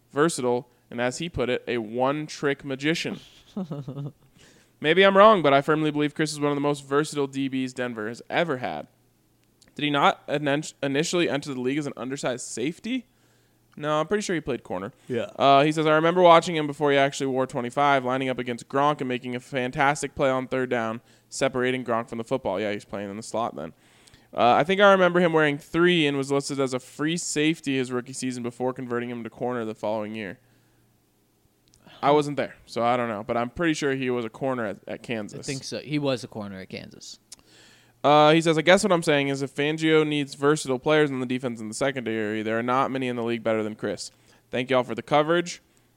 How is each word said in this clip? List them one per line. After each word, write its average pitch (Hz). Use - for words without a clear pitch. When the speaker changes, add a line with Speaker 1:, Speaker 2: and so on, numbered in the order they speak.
Speaker 1:
versatile, 131
and 120
as 123
he 165
put 123
it, 123
a 120
one-trick 135
magician. 139
<laughs> 143
Maybe 165
I'm 190
wrong, 202
but 143
I 139
firmly 156
believe 147
Chris 151
is 147
one 147
of 143
the 143
most 143
versatile 143
D 139
Bs 131
Denver 120
has 120
ever 156
had. 90
Did 143
he 147
not 147
inan-, 147
initially 151
enter 139
the 127
league 131
as 147
an 135
undersized 131
safety? 226
No, 151
I'm 156
pretty 208
sure 196
he 156
played 123
corner. 92
Speaker 2:
Yeah. 113
Speaker 1:
Uh, 139
he 156
says, 156
"I 156
remember 170
watching 170
him 151
before 143
he 139
actually 139
wore 131
twenty-five, 135
lining 131
up 127
against 123
Gronk 143
and 131
making 123
a 123
fantastic 139
play 143
on 131
third 127
down, 113
separating 127
Gronk 117
from 117
the 117
football." 104
Yeah, 107
he's 104
playing 101
in 101
the 113
slot 110
then. 78
Uh, 117
"I 110
think 190
I 202
remember 175
him 175
wearing 151
three 170
and 143
was 139
listed 139
as 131
a 127
free 156
safety 151
his 127
rookie 127
season 127
before 127
converting 120
him 120
to 113
corner 123
the 110
following 107
year." 104
I 139
wasn't 147
there, 123
so 117
I 120
don't 120
know. 107
But 117
I'm 120
pretty 170
sure 143
he 131
was 123
a 113
corner 127
at, 95
at -
Kansas. 110
Speaker 2:
I -
think 135
so. 117
He 147
was 135
a 123
corner 101
at 92
Kansas. -
Speaker 1:
Uh, 151
he 165
says, 160
"I -
guess 175
what 196
I'm 170
saying 143
is 139
if 139
Fangio 156
needs 147
versatile 143
players 151
in 131
the 127
defense 123
and 107
the 107
secondary, 110
there 110
are 117
not 123
many 131
in 123
the 120
league 117
better 113
than 107
Chris. -
Thank 123
y'all 127
for 117
the 113
coverage. 165